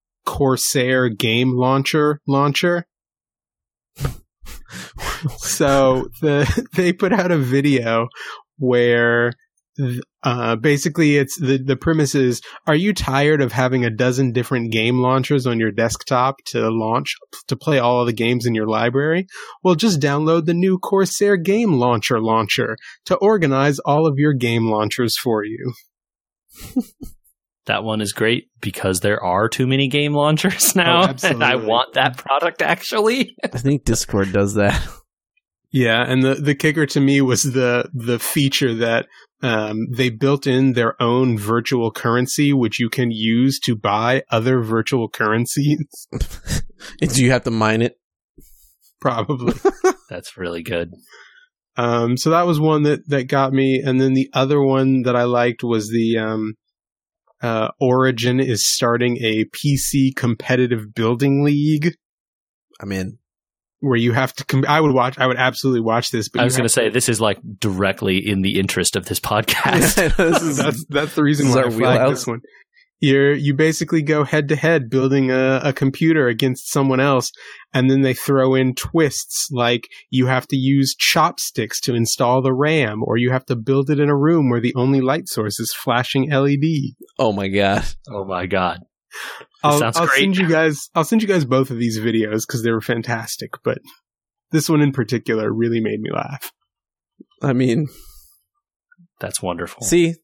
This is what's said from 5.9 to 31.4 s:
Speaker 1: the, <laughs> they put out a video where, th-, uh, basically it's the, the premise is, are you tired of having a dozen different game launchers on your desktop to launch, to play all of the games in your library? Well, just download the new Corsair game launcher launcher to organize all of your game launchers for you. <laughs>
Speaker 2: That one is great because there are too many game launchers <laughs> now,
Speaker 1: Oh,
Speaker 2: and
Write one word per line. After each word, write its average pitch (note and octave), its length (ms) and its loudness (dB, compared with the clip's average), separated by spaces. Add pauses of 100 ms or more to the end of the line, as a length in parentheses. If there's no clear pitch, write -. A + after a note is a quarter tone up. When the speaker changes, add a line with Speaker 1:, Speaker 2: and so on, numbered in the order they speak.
Speaker 1:
the, D3 500 0
<laughs> - 20 -18
they F3+ 200 2
put F#3 200 0
out F3+ 180 0
a E3 60 2
video B2 680 0 (500)
where, A#2+ 760 2 (440)
th-, B2 240 -4 (220)
uh, A#2+ 320 0
basically D3 640 2
it's C#3 220 -2
the, C3+ 240 0
the C3+ 120 0
premise D#3 400 0
is, B2+ 260 0 (240)
are D3+ 100 2
you G3 180 2
tired C#3+ 480 0
of A#2+ 100 0
having B2+ 340 0
a A#2 60 0
dozen B2+ 400 0
different A#2 400 -2
game A#2 280 0
launchers B2+ 460 0
on A#2 140 0
your A2 120 0
desktop B2 640 0 (100)
to A2+ 240 -2
launch, A2+ 440 -2 (320)
to A#2+ 80 -4
play D3+ 240 0
all B2 220 2
of A#2+ 60 0
the A#2+ 60 -2
games A#2 340 0
in A2+ 80 0
your A2 120 0
library? C3+ 600 0 (360)
Well, F#3 120 4
just F3+ 240 2
download D#3 460 2
the E3+ 100 2
new F#3 240 2
Corsair G3 580 0
game G3 360 0
launcher A#2+ 460 2
launcher A2+ 580 0 (280)
to - 120 0
organize D3 600 2
all D#3 280 2
of C#3 100 0
your D3 160 2
game A#2 320 0
launchers A2 520 0
for A2 260 -2
you. B2 340 -8
<laughs> - 1040 -12 (840)
Speaker 2:
That G#2+ 160 -4
one A2 180 -4
is G#2 100 -4
great A2+ 340 0 (140)
because - 420 -4
there G#2 220 0
are F#2+ 240 0
too B2+ 200 -2
many C3+ 200 0
game D3 260 0
launchers D3+ 600 0
<laughs> - 0 -
now, E3+ 260 4
Speaker 1:
Oh, - 20 6
Speaker 2:
and D3+ 400 -2